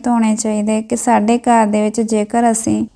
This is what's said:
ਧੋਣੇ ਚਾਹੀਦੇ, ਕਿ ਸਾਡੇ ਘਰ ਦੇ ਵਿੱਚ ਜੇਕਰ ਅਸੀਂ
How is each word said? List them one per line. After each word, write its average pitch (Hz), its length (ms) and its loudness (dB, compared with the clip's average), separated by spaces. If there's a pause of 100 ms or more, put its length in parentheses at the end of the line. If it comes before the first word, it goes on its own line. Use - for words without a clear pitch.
ਧੋਣੇ 226 320 0
ਚਾਹੀਦੇ, 214 460 -2
ਕਿ 220 160 -6
ਸਾਡੇ 226 420 2
ਘਰ 233 260 2
ਦੇ 214 160 0
ਵਿੱਚ 214 200 -2
ਜੇਕਰ 226 500 0
ਅਸੀਂ 220 340 -2 (100)